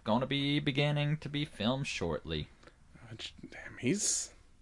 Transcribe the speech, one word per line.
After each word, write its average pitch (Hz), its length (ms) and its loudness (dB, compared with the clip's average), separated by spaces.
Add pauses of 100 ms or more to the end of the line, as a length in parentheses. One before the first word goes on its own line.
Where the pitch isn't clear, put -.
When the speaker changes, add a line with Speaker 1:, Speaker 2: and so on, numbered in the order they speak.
Speaker 1:
gonna 120 220 4
be 139 340 2
beginning 147 580 2
to - 100 -8
be 147 180 -2
filmed 131 400 0
shortly. 80 640 -2 (600)
Speaker 2:
Which, - 220 -10 (180)
damn, - 280 -12
he's, - 520 0 (320)